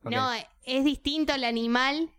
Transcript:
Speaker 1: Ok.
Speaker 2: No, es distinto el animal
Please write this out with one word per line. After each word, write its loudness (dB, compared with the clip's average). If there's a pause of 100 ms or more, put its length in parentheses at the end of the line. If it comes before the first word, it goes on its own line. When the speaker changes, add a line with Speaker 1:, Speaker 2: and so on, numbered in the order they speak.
Speaker 1:
Ok. -6
Speaker 2:
No, 0 (340)
es 0
distinto 0
el -2
animal 0